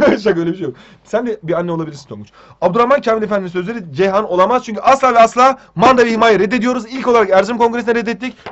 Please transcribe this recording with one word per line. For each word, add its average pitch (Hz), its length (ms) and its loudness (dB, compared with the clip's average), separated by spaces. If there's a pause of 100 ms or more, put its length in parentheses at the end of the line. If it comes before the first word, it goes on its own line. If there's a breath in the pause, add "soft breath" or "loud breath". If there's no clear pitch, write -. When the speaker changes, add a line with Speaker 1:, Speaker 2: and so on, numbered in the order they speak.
Speaker 1:
ederim. 262 160 2
Speaker 2:
<laughs> - 20 -10
Şaka, 196 200 -2
öyle 170 120 -4
bir 185 40 -6
şey 185 100 -10
yok. 120 100 -12 (280 loud breath)
Sen 240 220 -4
de 220 160 -8
bir 165 100 -6
anne 175 200 -4
olabilirsin 156 360 -10
Tonguç. 104 200 -18 (320 loud breath)
Abdurrahman 240 400 0
Kamil 220 220 -2
Efendi'nin 202 260 -4
sözleri 180 300 -8 (140)
Ceyhan 190 380 0
olamaz 196 340 0
çünkü 208 160 -8
asla 262 340 2
ve 233 40 6
asla 247 400 4 (160 loud breath)
manda 240 300 4
ve 233 60 0
himaye 220 280 2
reddediyoruz. 240 480 -2
İlk 254 220 -6
olarak 220 220 2
Erzurum 196 280 2
Kongresi'ne 233 360 0
reddettik. 233 420 -6 (160 loud breath)